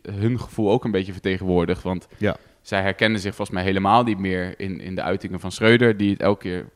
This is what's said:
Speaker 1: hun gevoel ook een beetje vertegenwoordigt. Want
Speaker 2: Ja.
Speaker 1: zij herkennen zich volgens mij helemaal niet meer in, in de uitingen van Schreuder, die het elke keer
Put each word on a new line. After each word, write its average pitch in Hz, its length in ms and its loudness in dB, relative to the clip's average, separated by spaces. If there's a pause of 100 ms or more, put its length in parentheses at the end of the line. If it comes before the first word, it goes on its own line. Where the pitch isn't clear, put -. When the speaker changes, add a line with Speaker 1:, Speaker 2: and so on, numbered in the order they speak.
(100)
Speaker 1:
hun 110 300 0
gevoel 107 300 -2
ook 123 140 2
een 120 60 -2
beetje 95 220 -2
vertegenwoordigt. 90 680 0
Want 92 240 -6 (100)
Speaker 2:
Ja. 104 200 -2 (240)
Speaker 1:
zij 98 220 -2
herkennen 107 380 0
zich 95 140 -6
volgens 98 220 -8
mij 90 100 -2
helemaal 98 360 4
niet 110 160 -2
meer 92 420 -4
in, 95 200 -8
in 92 140 -12
de 90 80 -4
uitingen 92 380 -4
van 92 120 -8
Schreuder, 117 440 4
die 101 140 2
het 98 100 -2
elke 101 200 2
keer 90 360 -8